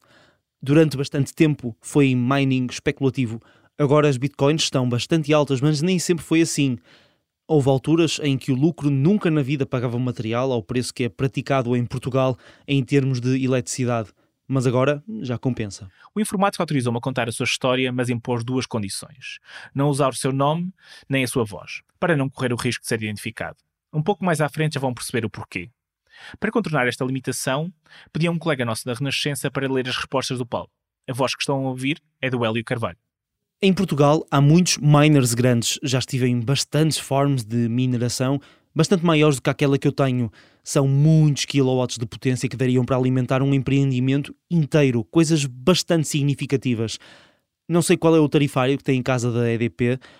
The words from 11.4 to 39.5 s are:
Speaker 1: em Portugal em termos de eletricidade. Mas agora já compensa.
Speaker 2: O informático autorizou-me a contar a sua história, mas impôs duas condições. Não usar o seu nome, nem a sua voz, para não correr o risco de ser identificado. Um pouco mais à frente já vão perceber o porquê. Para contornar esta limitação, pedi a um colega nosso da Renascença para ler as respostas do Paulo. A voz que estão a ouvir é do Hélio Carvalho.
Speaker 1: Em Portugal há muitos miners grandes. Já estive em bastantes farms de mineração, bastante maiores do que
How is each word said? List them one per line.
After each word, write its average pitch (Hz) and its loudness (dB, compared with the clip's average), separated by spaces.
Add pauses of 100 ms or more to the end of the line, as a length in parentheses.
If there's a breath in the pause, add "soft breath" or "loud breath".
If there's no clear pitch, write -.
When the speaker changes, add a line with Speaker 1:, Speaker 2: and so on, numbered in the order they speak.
Speaker 1:
em 120 0
Portugal 131 -2 (300 soft breath)
em 139 2
termos 135 0
de 127 0
eletricidade. 123 -2 (360)
Mas 131 0
agora 135 2 (200)
já 120 -4
compensa. 107 -6 (260 soft breath)
Speaker 2:
O 208 -2
informático 202 -2
autorizou-me 123 -2
a - -14
contar 123 -2
a - -4
sua - -4
história, 127 0
mas 123 -2
impôs 120 -4
duas 127 -4
condições. - -10 (360 loud breath)
Não 139 0
usar 139 2
o 131 -4
seu 135 -2
nome, 156 0 (380 loud breath)
nem 135 0
a - -2
sua 120 0
voz, - -12 (180)
para 175 0
não 135 0
correr 127 -4
o 120 -4
risco 120 -4
de - -12
ser 113 -2
identificado. 107 -8 (340)
Um 151 -4
pouco 196 -2
mais 165 0
à 143 0
frente 156 -4
já 131 -6
vão 131 -2
perceber 117 -6
o 107 -4
porquê. - -12 (680 loud breath)
Para 208 -2
contornar 156 0
esta 127 -4
limitação, 135 -4 (400 loud breath)
pedi 160 -2
a 170 0
um 175 -2
colega 147 -2
nosso 113 -6
da 127 -4
Renascença 139 -4
para 135 -4
ler 131 -2
as 120 -6
respostas 127 -4
do 123 -4
Paulo. 98 -8 (400)
A 131 -6
voz 120 -2
que - -8
estão 135 -2
a 131 -4
ouvir 131 -4 (180)
é 131 -2
do 123 -2
Hélio 113 0
Carvalho. 113 -4 (640)
Speaker 1:
Em 190 6
Portugal 151 2
há 139 2
muitos 160 4
miners 147 6
grandes. 120 0
Já 131 -2
estive 127 -2
em 123 0
bastantes 139 0
farms 139 0
de 117 0
mineração, 127 0 (340 soft breath)
bastante 160 2
maiores 151 4
do - -8
que 147 -2